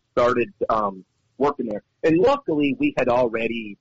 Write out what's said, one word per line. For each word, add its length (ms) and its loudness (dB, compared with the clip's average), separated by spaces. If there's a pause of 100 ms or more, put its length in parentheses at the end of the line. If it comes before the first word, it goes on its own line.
(120)
started, 400 2 (160)
um, 360 -2 (340)
working 280 -2
there. 160 -8 (200)
And 160 4
luckily, 600 2
we 180 -2
had 120 0
already 720 -2